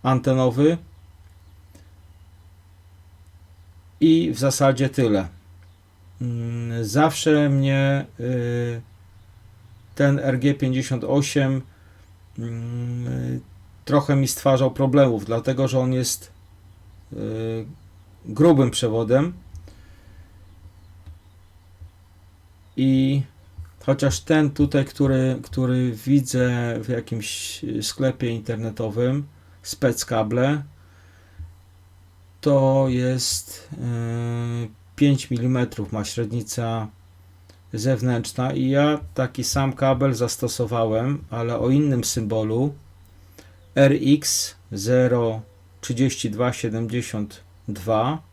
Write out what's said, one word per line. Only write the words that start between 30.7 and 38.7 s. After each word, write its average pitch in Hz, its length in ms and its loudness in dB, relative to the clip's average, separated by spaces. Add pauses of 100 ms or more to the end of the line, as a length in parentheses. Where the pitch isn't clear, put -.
to 135 480 4
jest, 127 840 -2
y, 120 960 -4 (260)
pięć 139 360 2
milimetrów 123 600 -2
ma 104 140 -4
średnica 113 840 -6 (840)
zewnętrzna 123 800 -2
i 131 160 0
ja 147 300 2 (140)